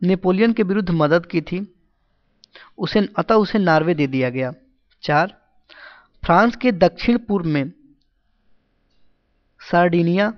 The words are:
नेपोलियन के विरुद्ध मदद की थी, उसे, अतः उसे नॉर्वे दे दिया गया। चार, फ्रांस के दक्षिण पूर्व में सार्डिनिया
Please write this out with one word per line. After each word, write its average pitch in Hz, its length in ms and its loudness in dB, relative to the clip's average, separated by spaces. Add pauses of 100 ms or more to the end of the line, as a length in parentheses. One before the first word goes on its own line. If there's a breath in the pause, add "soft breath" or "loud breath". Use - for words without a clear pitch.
नेपोलियन 190 500 0
के 226 100 -2
विरुद्ध 196 280 -2
मदद 160 360 2
की - 140 -4
थी, 185 340 -8 (1040 soft breath)
उसे, 202 300 -2 (100)
अतः 180 160 0
उसे 214 240 2
नॉर्वे 160 360 2
दे 147 120 0
दिया 131 240 -2
गया। 127 220 -6 (500)
चार, 156 380 -2 (840 loud breath)
फ्रांस 202 320 2
के 254 160 0
दक्षिण 185 460 0
पूर्व 202 280 -4
में 143 260 -2 (1900)
सार्डिनिया 175 760 0